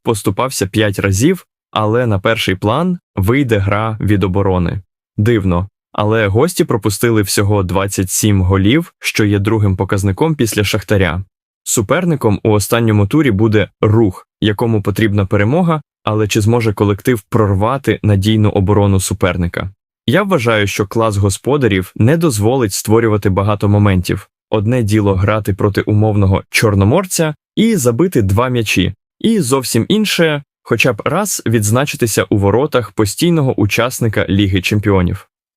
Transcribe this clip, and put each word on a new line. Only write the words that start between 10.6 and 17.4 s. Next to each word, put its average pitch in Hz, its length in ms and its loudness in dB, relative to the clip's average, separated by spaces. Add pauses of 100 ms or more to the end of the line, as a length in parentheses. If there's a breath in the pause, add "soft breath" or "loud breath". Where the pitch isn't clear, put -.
Шахтаря. 95 600 -2 (400)
Суперником 131 800 0
у 113 60 2
останньому 107 580 2
турі 143 240 2
буде 104 380 2 (120)
Рух, 107 460 2 (140)
якому 107 400 0
потрібна 104 440 0
перемога, 147 560 0 (220)
але 107 240 0
чи 107 140 0
зможе 113 320 2
колектив 104 480 -2
прорвати 110 840 0